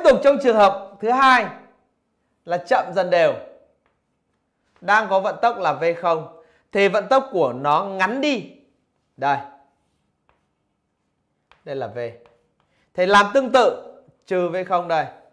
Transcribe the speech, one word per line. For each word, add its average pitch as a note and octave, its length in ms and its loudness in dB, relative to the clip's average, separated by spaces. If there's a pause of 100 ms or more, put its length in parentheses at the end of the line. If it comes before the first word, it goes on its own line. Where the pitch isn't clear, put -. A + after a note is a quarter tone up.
tục C4+ 200 6
trong C#4 180 4
trường A#3 140 2
hợp G3 440 2
thứ G#3+ 100 -4
hai B3+ 360 4 (960)
là F3 140 -4
chậm F#3+ 360 0
dần F3+ 160 0
đều. E3 240 4 (1500)
Đang G3+ 280 0
có F#3+ 120 2
vận F#3+ 220 -4
tốc A#3 160 0
là E3+ 140 -2
V C#3 120 -6 (160)
không. D#3+ 420 -4 (300)
Thì G3 160 2
vận F#3+ 200 -2
tốc C4+ 240 0
của D3+ 200 0
nó D3 320 -2
ngắn G3 360 -4
đi. C4 360 -6 (600)
Đây. C3+ 220 -2 (2250)
Đây C#3+ 120 -12
là B2+ 100 -8
V. A2 120 -14 (960)
Thầy F3+ 120 -2
làm G3+ 280 4
tương C4 180 0
tự, A#3 420 0 (320)
trừ F3+ 220 -2
V E3 80 -8 (120)
không F3 200 -2
đây. D#3 180 -2 (260)